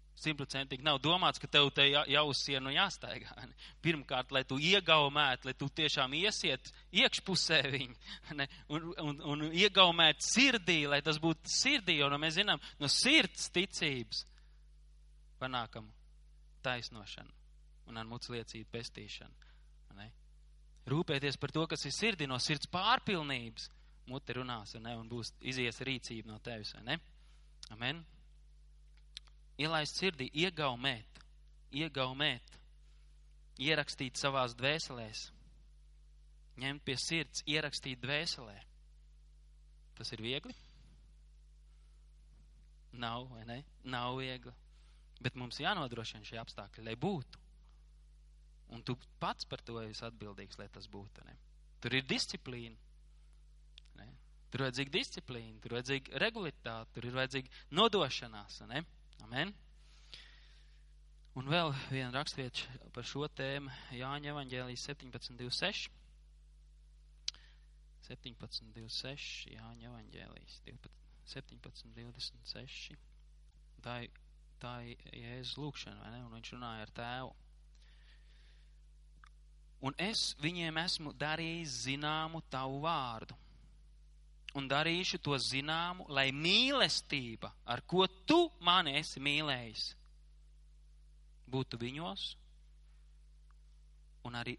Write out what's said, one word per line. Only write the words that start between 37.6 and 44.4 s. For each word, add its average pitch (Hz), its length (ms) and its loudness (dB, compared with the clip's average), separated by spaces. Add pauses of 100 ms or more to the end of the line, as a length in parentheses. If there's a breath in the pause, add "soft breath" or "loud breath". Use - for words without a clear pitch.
dvēselē. 139 520 -4 (1400)
Tas 113 160 -8
ir 107 80 -8
viegli? 139 320 -4 (2500 soft breath)
Nav, 120 380 -4
vai 113 120 -14
ne? 120 140 -8 (240)
Nav 127 360 -2
viegli. 127 340 -8 (680 soft breath)